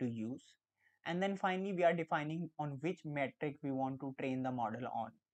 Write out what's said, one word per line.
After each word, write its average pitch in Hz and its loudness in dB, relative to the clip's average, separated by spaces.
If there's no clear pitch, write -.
to 131 0
use, 117 -4
and 175 0
then 196 2
finally 190 2
we 175 4
are 170 8
defining 160 0
on 147 -2
which 180 -2
metric 147 -2
we 139 0
want 131 0
to 135 -6
train 131 0
the 127 0
model 120 -2
on. 113 -4